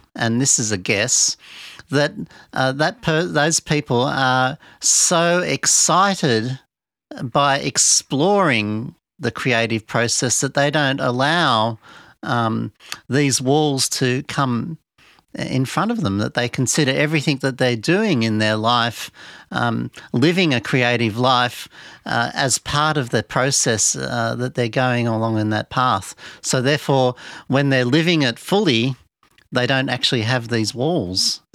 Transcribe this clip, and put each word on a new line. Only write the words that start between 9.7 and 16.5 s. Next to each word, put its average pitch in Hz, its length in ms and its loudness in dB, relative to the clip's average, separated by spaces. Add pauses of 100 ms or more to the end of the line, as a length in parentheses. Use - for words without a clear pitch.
process 117 540 0
that 135 140 -4
they 143 160 2
don't 139 300 0
allow, 127 800 2 (440)
um, 113 500 -2 (360)
these 139 320 2
walls 139 480 2
to 127 360 0
come 131 540 -2 (580)
in - 280 -2
front 175 260 -2
of 220 120 -2
them, 98 160 0
that - 160 -2
they 123 140 0
consider 131 440 0